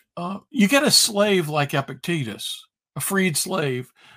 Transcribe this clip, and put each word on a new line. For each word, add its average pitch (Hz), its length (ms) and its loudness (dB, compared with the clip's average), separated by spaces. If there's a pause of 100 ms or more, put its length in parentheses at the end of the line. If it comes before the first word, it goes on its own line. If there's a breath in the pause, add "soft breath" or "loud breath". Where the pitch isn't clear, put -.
(160)
Uh, 180 240 -8 (120)
you 214 160 4
get 285 160 4
a 240 80 2
slave 202 580 2
like 147 240 -2
Epictetus, 135 920 -6 (300)
a - 60 -8
freed 185 360 0
slave, 139 540 -4 (260 loud breath)